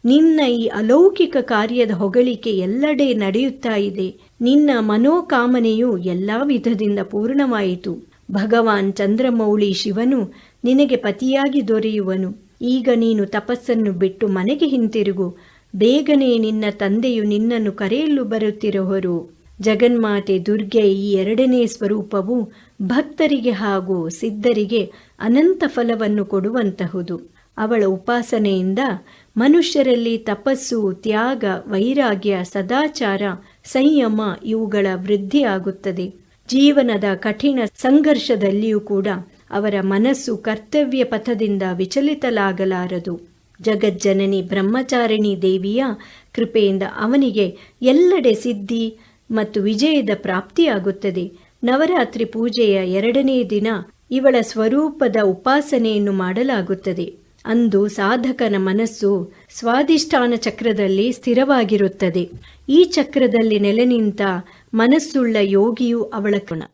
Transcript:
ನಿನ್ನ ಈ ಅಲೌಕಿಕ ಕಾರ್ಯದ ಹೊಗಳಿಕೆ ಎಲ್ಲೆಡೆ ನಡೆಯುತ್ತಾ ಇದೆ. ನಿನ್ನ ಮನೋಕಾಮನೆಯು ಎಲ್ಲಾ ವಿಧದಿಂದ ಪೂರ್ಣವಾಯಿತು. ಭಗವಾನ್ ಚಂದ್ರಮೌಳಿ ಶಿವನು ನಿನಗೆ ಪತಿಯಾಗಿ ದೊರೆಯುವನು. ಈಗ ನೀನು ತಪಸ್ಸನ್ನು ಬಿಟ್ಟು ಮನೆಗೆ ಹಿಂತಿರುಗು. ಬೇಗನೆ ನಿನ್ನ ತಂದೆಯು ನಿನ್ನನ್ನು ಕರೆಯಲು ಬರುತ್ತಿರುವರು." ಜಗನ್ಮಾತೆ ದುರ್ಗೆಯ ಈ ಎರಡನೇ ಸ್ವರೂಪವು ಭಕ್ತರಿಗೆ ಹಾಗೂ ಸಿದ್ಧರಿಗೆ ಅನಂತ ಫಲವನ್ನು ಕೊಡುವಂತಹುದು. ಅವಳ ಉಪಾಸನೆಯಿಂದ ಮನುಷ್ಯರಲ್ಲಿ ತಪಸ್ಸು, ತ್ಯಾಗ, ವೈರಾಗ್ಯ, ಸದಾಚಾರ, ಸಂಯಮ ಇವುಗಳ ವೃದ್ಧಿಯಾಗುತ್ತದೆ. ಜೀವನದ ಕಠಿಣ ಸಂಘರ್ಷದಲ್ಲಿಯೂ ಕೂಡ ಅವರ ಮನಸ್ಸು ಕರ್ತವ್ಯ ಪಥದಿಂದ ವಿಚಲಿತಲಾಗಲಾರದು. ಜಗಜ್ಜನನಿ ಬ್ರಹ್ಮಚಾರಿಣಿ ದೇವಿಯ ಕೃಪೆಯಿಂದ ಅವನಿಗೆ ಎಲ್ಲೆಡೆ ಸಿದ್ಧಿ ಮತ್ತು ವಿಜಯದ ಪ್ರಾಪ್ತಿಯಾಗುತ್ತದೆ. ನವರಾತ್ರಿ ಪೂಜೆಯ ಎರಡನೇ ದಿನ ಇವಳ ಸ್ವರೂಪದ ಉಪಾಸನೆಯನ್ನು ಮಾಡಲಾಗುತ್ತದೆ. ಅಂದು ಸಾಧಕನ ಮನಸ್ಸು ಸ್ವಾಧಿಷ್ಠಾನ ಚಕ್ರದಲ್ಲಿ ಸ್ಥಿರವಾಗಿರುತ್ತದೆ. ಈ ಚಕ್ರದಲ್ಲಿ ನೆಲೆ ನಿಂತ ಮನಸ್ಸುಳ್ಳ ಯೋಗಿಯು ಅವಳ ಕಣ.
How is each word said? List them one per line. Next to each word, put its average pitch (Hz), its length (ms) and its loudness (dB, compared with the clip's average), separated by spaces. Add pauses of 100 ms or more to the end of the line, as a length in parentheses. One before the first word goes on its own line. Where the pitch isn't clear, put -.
ನಿನ್ನ 311 360 4
ಈ 240 260 0
ಅಲೌಕಿಕ 311 720 4
ಕಾರ್ಯದ 233 500 0
ಹೊಗಳಿಕೆ 214 680 0
ಎಲ್ಲೆಡೆ 254 580 0
ನಡೆಯುತ್ತಾ 220 600 -2
ಇದೆ. 196 380 -4 (260)
ನಿನ್ನ 285 380 4
ಮನೋಕಾಮನೆಯು 240 1200 2
ಎಲ್ಲಾ 185 440 -2
ವಿಧದಿಂದ 226 600 0
ಪೂರ್ಣವಾಯಿತು. 208 1040 -2 (220)
ಭಗವಾನ್ 208 600 2
ಚಂದ್ರಮೌಳಿ 214 800 0
ಶಿವನು 214 600 -2 (320)
ನಿನಗೆ 262 320 4
ಪತಿಯಾಗಿ 262 720 0
ದೊರೆಯುವನು. 202 840 -2 (120)
ಈಗ 247 320 0
ನೀನು 226 320 2
ತಪಸ್ಸನ್ನು 226 680 -4
ಬಿಟ್ಟು 190 360 -2
ಮನೆಗೆ 214 400 0
ಹಿಂತಿರುಗು. 208 680 -2 (400)
ಬೇಗನೆ 262 600 2
ನಿನ್ನ 220 320 0
ತಂದೆಯು 214 540 -2
ನಿನ್ನನ್ನು 214 480 0
ಕರೆಯಲು 254 520 0
ಬರುತ್ತಿರುವರು." 196 1160 -2 (200)
ಜಗನ್ಮಾತೆ 208 760 2
ದುರ್ಗೆಯ 208 540 2
ಈ 202 200 -2
ಎರಡನೇ 226 540 2
ಸ್ವರೂಪವು 208 840 -4 (300)
ಭಕ್ತರಿಗೆ 262 680 0
ಹಾಗೂ 190 580 -2
ಸಿದ್ಧರಿಗೆ 208 840 -2 (260)
ಅನಂತ 320 480 2
ಫಲವನ್ನು 226 580 -2
ಕೊಡುವಂತಹುದು. 190 1160 -4 (180)
ಅವಳ 214 280 0
ಉಪಾಸನೆಯಿಂದ 196 920 0 (580)
ಮನುಷ್ಯರಲ್ಲಿ 254 840 2
ತಪಸ್ಸು, 226 760 -2
ತ್ಯಾಗ, 220 520 -2 (220)
ವೈರಾಗ್ಯ, 208 760 0
ಸದಾಚಾರ, 202 800 -2 (420)
ಸಂಯಮ 262 560 2 (240)
ಇವುಗಳ 214 500 -2
ವೃದ್ಧಿಯಾಗುತ್ತದೆ. 190 1200 -2 (340)
ಜೀವನದ 262 560 4 (100)
ಕಠಿಣ 247 460 -2 (140)
ಸಂಘರ್ಷದಲ್ಲಿಯೂ 220 1040 2
ಕೂಡ 202 260 -2 (460)
ಅವರ 202 280 -2
ಮನಸ್ಸು 220 560 0
ಕರ್ತವ್ಯ 254 680 -2
ಪಥದಿಂದ 214 580 -2 (120)
ವಿಚಲಿತಲಾಗಲಾರದು. 190 1500 -2 (400)
ಜಗಜ್ಜನನಿ 196 840 0
ಬ್ರಹ್ಮಚಾರಿಣಿ 214 1000 -2
ದೇವಿಯ 196 420 0 (480)
ಕೃಪೆಯಿಂದ 208 500 0 (160)
ಅವನಿಗೆ 214 600 0 (240)
ಎಲ್ಲೆಡೆ 277 520 4
ಸಿದ್ಧಿ 226 500 -4 (460)
ಮತ್ತು 214 300 -2
ವಿಜಯದ 220 540 0
ಪ್ರಾಪ್ತಿಯಾಗುತ್ತದೆ. 190 1120 -2 (400)
ನವರಾತ್ರಿ 262 600 0
ಪೂಜೆಯ 226 520 0 (160)
ಎರಡನೇ 240 520 0
ದಿನ 208 240 -2 (420)
ಇವಳ 262 300 2
ಸ್ವರೂಪದ 240 840 0
ಉಪಾಸನೆಯನ್ನು 220 880 0
ಮಾಡಲಾಗುತ್ತದೆ. 190 960 -2 (380)
ಅಂದು 220 440 2
ಸಾಧಕನ 233 680 -2
ಮನಸ್ಸು 202 520 0 (400)
ಸ್ವಾಧಿಷ್ಠಾನ 269 840 0
ಚಕ್ರದಲ್ಲಿ 208 760 -2
ಸ್ಥಿರವಾಗಿರುತ್ತದೆ. 208 1160 0 (380)
ಈ 302 160 6
ಚಕ್ರದಲ್ಲಿ 233 720 2
ನೆಲೆ 202 260 2
ನಿಂತ 220 360 0 (540)
ಮನಸ್ಸುಳ್ಳ 240 680 2
ಯೋಗಿಯು 226 640 2
ಅವಳ 208 340 -4
ಕಣ. 165 240 -8 (100)